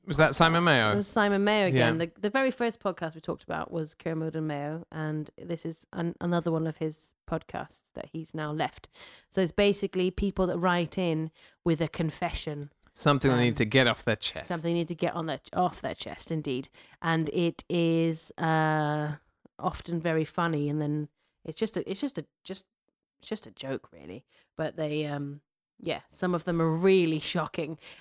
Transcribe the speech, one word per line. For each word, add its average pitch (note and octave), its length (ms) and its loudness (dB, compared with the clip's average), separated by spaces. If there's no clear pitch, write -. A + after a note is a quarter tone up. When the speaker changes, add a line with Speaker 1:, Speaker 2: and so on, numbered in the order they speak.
Speaker 1:
Was C#3+ 120 0
that C#3+ 180 6
Simon E3 260 6
Speaker 2:
podcast. F3 40 4
Speaker 1:
Mayo? A#2+ 260 6
Speaker 2:
It G3+ 40 4
was G3+ 120 0
Simon G3+ 340 2
Mayo G#3 240 4
again. C3 320 4
Speaker 1:
Yeah. E3+ 80 0
Speaker 2:
The, - 140 -20
the G#3 100 0
very C4 220 2
first A#3 260 -2
podcast E3 380 -4
we D#3 40 -14
talked - 220 -6
about - 300 -6
was D#3+ 240 -4
Kermode D#3+ 400 -4
and D#3 100 -2
Mayo, D3+ 460 -6
and D#3 440 -6
this E3+ 300 -8
is E3 260 -10
an, E3+ 280 -4
another F3 320 0
one D#3+ 160 0
of D#3 80 -6
his - 380 -6
podcasts - 640 -8
that - 180 -12
he's D#3+ 240 -10
now D3+ 160 -4
left. - 360 -6
So F#3+ 120 0
it's E3+ 80 0
basically G3 600 2
people F#3+ 340 0
that F3 120 -2
write F3 380 0
in D#3+ 360 0
with D#3+ 160 2
a D#3+ 80 2
confession. D3+ 840 -4
Speaker 1:
Something C#3 360 4
they B2 60 6
Speaker 2:
Um, A#2+ 40 4
Speaker 1:
need A#2+ 140 2
to B2+ 80 4
get B2 240 6
off - 160 0
their A2 100 2
chest. - 320 -4
Speaker 2:
Something E3+ 280 -2
they E3+ 40 2
need E3 80 0
to E3+ 80 -8
get E3+ 200 -2
on E3 120 -4
their, - 140 -6
off F3+ 280 0
their - 160 -6
chest, - 340 -10
indeed. D3 380 -4
And D#3+ 280 2
it E3+ 380 0
is, E3 680 2
uh, D3+ 800 0
often - 420 -4
very D#3+ 240 0
funny, D#3 440 0
and D3+ 120 -2
then D3+ 280 -2
it's - 140 -10
just A3 180 -2
a, D#3+ 140 -4
it's G3 100 -6
just C4+ 180 -4
a, D3 60 -6
just, - 220 -12
it's - 100 -20
just - 200 -8
a - 20 -18
joke, - 420 -8
really. E2+ 320 -16
But D#3 200 -4
they, D3+ 300 -2
um, C#3+ 340 -6
yeah, - 280 -6
some F3+ 280 -2
of E3 80 -8
them E3+ 180 0
are D#3+ 80 2
really E3+ 480 4
shocking, D#3 600 -4